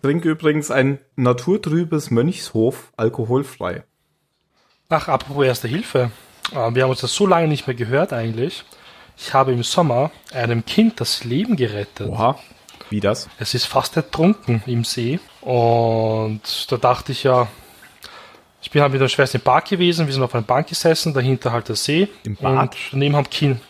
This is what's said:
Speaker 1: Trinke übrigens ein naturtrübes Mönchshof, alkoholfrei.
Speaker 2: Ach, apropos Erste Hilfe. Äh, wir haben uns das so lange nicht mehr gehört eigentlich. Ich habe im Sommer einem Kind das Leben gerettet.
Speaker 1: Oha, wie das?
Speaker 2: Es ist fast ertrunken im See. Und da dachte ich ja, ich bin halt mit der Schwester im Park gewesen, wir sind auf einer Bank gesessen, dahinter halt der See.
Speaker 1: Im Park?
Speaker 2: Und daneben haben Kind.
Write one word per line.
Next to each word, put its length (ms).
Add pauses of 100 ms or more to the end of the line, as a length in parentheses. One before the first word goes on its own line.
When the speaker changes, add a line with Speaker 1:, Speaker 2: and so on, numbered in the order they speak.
Speaker 1:
Trinke 280
übrigens 400
ein 280 (180)
naturtrübes 920
Mönchshof, 840
alkoholfrei. 880 (1040)
Speaker 2:
Ach, 180
apropos 380
Erste 220
Hilfe. 420 (420)
Äh, 220
wir 80
haben 80
uns 100
das 140
so 120
lange 220
nicht 180
mehr 100
gehört 360
eigentlich. 520 (520)
Ich 160
habe 200
im 100
Sommer 480 (220)
einem 340
Kind 340
das 240
Leben 320
gerettet. 540
Speaker 1:
Oha, 280 (520)
wie 100
das? 280 (100)
Speaker 2:
Es 160
ist 100
fast 320
ertrunken 680
im 180
See. 360 (200)
Und 1300
da 60
dachte 360
ich 100
ja, 240 (1120)
ich 100
bin 120
halt 100
mit 80
der 80
Schwester 300
im 60
Park 240
gewesen, 380
wir 60
sind 100
auf 120
einer 100
Bank 240
gesessen, 460
dahinter 380
halt 160
der 80
See. 320 (160)
Speaker 1:
Im 120
Park? 240 (120)
Speaker 2:
Und 40 (160)
daneben 240
haben 140
Kind. 400